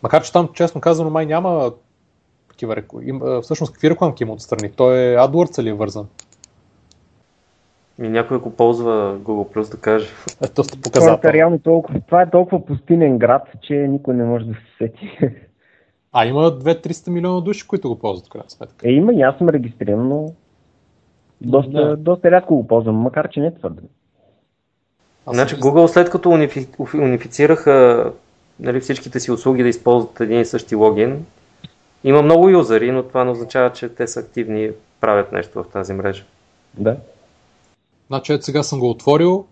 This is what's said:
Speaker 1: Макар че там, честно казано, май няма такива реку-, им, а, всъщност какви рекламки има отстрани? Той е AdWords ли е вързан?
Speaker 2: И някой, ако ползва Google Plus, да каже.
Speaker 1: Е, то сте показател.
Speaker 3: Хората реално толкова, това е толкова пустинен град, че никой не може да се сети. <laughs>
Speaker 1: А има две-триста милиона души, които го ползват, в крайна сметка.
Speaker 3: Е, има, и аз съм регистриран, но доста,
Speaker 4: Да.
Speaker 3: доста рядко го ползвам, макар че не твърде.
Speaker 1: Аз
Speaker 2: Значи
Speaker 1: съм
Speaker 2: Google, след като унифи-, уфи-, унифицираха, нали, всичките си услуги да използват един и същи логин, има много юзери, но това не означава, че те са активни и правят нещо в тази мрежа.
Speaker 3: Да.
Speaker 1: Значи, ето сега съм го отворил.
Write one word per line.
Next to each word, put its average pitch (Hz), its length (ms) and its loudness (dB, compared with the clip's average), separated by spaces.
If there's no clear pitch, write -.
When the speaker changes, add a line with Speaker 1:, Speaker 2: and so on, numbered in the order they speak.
Speaker 1:
Макар 151 200 2
че - 100 -14
там, 175 200 2
честно 170 280 -4
казано, 165 280 0
май 160 160 -4
няма 160 460 -2
такива 110 260 -8
реку-, 110 260 -14
им, 131 220 -10
а, 127 180 -4
всъщност - 320 -6
какви - 160 0
рекламки 160 340 -2
има 110 100 -8
отстрани? 107 380 -8
Той 127 260 2
е 123 200 0
AdWords 139 460 0
ли 113 60 -4
е 107 40 -6
вързан? 104 340 -8
Speaker 2:
И 117 80 -8
някой, 117 280 -2
ако 117 180 -8
ползва 113 640 0
Google 101 360 -6
Plus, 107 160 -6
да 117 60 -16
каже. 107 300 -2
Speaker 1:
Е, 131 40 -4
то 139 160 -2
сте - 180 -8
показател. 165 300 4
Speaker 3:
Хората 160 220 2
реално 160 260 2
толкова, 165 420 0
това 175 200 2
е 175 80 2
толкова 180 360 0
пустинен 147 520 0
град, 120 300 2
че - 120 -8
никой 143 400 -4
не 123 100 -2
може 117 220 -4
да 113 80 -10
се 110 60 -14
сети. 113 420 -10
<laughs> 127 200 -2
Speaker 1:
А 117 100 4
има 147 320 0
две-триста 165 540 -4
милиона 175 300 -2
души, 202 260 -8
които 185 220 -6
го 117 100 -6
ползват, 95 280 -6
в - 20 -20
крайна - 200 -18
сметка. - 400 -6
Speaker 3:
Е, - 20 6
има, 180 220 4
и 180 80 2
аз 135 160 2
съм 175 120 2
регистриран, 117 580 -4
но 156 260 -6
доста, 131 300 0
Speaker 4:
Да. 151 260 0
Speaker 3:
доста 170 340 0
рядко 180 240 2
го 117 120 -2
ползвам, 113 280 0
макар 123 340 -2
че - 100 -8
не 165 160 -4
твърде. 87 260 -12
Speaker 1:
Аз 123 100 -8
Speaker 2:
Значи 131 200 -2
Speaker 1:
съм 135 80 -10
Speaker 2:
Google, 151 240 6
след 175 220 4
като 175 200 -2
унифи-, 147 380 0
уфи-, 147 180 -8
унифицираха, 131 1120 4
нали, 123 220 -4
всичките 131 380 -8
си 127 120 -6
услуги 123 320 0
да 120 60 2
използват 120 500 0
един 117 200 0
и 117 60 0
същи 113 300 -6
логин, 110 500 2
има 139 180 4
много 165 280 6
юзери, 123 420 2
но 131 120 -2
това 127 200 -2
не 123 80 -2
означава, 123 420 -2
че 120 160 -12
те 117 180 -6
са 123 120 -10
активни 110 460 -6
и 110 60 -6
правят 104 300 2
нещо 104 320 -8
в - 60 -16
тази 98 240 -10
мрежа. 95 300 -6
Speaker 3:
Да. 110 240 -2
Speaker 1:
Значи, 135 260 -6
ето 143 120 -4
сега 147 180 -4
съм 139 160 -8
го 123 100 0
отворил. 165 640 0